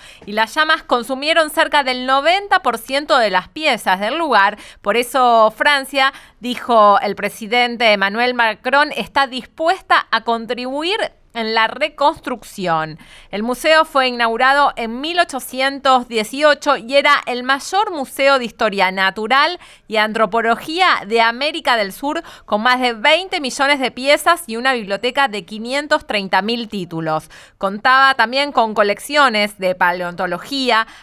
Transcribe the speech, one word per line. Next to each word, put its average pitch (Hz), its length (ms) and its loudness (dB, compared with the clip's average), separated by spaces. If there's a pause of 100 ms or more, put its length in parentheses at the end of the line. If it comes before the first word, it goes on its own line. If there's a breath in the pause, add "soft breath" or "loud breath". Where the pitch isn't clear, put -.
(240 loud breath)
Y 202 80 -14
las 220 220 -2
llamas 311 300 0
consumieron 285 680 0
cerca 302 320 2
del 254 240 -4
noventa 359 540 2
por 233 180 -2
ciento 285 400 0
de 226 100 2
las 185 200 0
piezas 226 520 0
del 226 160 -4
lugar. 214 400 2 (240 loud breath)
Por 208 160 -2
eso 240 580 4
Francia, 277 600 0 (260 loud breath)
dijo 220 600 4
el 202 140 -2
presidente 226 760 0
Emmanuel 208 400 2
Macron, 247 640 0
está 269 300 0
dispuesta 320 840 -2
a 226 120 0
contribuir 247 720 -4 (380)
en 220 200 -4
la 226 140 4
reconstrucción. 240 1300 -4 (320 loud breath)
El 202 140 -6
museo 311 400 2
fue 262 240 0
inaugurado 247 680 2
en 226 260 -8
mil 339 200 -2
ochocientos 262 880 -2
dieciocho 277 680 0
y 226 200 -4
era 285 160 4 (140)
el 247 180 -6
mayor 370 480 -2
museo 277 480 0
de 240 60 -6
historia 196 440 -2
natural 214 680 0 (260 loud breath)
y 214 120 -2
antropología 226 920 0 (180)
de 226 140 2
América 254 560 0
del 196 160 -2
Sur, 311 320 -6 (200 loud breath)
con 208 180 -2
más 247 180 2
de 247 140 0
veinte 320 460 0
millones 277 380 0
de 262 140 -4
piezas 302 540 0
y 226 100 -8
una 254 160 0
biblioteca 240 560 -2
de 214 160 -8
quinientos 269 640 -4
treinta 190 360 0
mil 233 260 -6
títulos. 165 600 -6 (280 loud breath)
Contaba 262 560 2
también 262 360 0
con 226 240 0
colecciones 214 840 0
de 185 180 -2
paleontología, 180 1120 -2 (140)